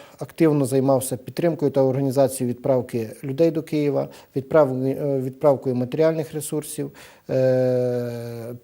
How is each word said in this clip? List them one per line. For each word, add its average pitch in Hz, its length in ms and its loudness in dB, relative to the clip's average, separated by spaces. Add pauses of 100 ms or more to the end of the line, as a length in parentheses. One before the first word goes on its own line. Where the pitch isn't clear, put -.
(200)
активно 147 460 2
займався 131 520 2
підтримкою 156 540 -2
та 139 120 4
організацією 131 720 0
відправки 123 540 -2 (140)
людей 147 280 2
до 156 120 -4
Києва, 143 460 -2 (260)
відправ-, 131 500 2
е, 139 340 -2
відправкою 131 560 0
матеріальних 156 580 0
ресурсів. 147 580 -8 (380)
Е, 123 1300 -2